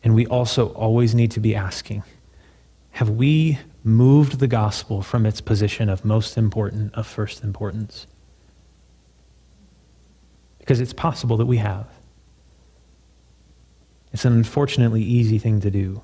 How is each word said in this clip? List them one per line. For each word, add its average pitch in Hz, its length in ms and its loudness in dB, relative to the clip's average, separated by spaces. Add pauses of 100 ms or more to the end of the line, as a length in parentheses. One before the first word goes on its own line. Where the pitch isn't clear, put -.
And 113 100 4
we 117 120 4
also 123 480 0
always 113 400 2
need 117 160 2
to 110 100 -6
be 107 140 0
asking, 101 480 -8 (880)
have 113 180 -2
we 147 500 2 (260)
moved 131 540 4
the 135 80 0
gospel 107 560 -2
from 110 240 0
its 107 140 -2
position 104 480 0
of 95 160 -4
most 107 320 0
important, 104 580 -2
of 110 120 -6
first - 360 -8
importance? 104 640 -8 (2500)
Because 123 220 -2
it's 123 120 -4
possible 127 460 -4
that 117 80 0
we 123 100 0
have. 104 300 -4 (2250)
It's - 120 -8
an 120 100 4
unfortunately 117 680 2
easy 113 360 2
thing 107 240 2
to 101 80 0
do. 98 340 -4